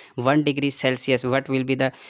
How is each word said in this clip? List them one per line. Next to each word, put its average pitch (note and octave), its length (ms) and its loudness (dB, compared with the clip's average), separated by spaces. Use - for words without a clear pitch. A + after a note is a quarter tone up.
one C#3+ 220 4
degree C#3+ 300 -2
Celsius B2+ 520 -2
what C3 240 0
will C3 160 -2
be C3 100 0
the, C3 160 0